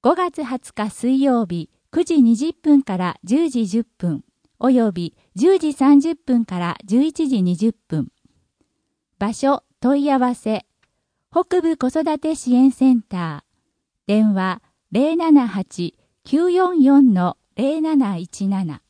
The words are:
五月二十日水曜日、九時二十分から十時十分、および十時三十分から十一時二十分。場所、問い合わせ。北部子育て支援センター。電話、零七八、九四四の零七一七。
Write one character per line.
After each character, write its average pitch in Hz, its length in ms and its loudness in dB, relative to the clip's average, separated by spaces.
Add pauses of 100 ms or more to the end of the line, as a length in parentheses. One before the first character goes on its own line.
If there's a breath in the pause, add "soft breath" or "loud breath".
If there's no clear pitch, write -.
五 294 140 2
月 339 280 -6
二 247 160 -8
十 - 140 -20
日 214 160 -6
水 262 320 -2
曜 247 240 2
日、 170 240 -8 (220)
九 349 120 -2
時 330 180 2
二 233 140 6
十 302 180 -6
分 294 300 2
か 185 140 -6
ら 180 260 -4
十 285 260 0
時 240 160 -2
十 214 180 -2
分、 - 400 -6 (360)
お 254 100 0
よ 233 220 2
び 175 240 -8 (200)
十 339 220 2
時 311 160 -2
三 277 260 4
十 330 160 -2
分 240 300 -2
か 180 140 -8
ら 175 260 -6
十 220 160 0
一 311 260 -2
時 247 140 0
二 180 140 0
十 214 180 -2 (140)
分。 156 240 -4 (1040)
場 208 160 -4
所、 269 300 -2 (160)
問 277 260 0
い 294 60 0
合 269 80 0
わ 247 160 -2
せ。 220 300 -6 (680)
北 359 300 0
部 320 160 -2
子 247 100 -4
育 302 320 -4
て 311 160 -4
支 247 180 -4
援 254 180 4
セ 262 220 2
ン 233 80 2
タ 165 420 -8 (640)
ー。 - 0 -
電 214 260 2
話、 190 280 -4 (300)
零 285 240 0
七 302 320 4
八、 185 480 -8 (280)
九 339 260 0
四 359 320 0
四 269 320 6
の 180 240 -2 (180)
零 294 260 -4
七 269 360 -2
一 185 300 -8
七。 190 420 -6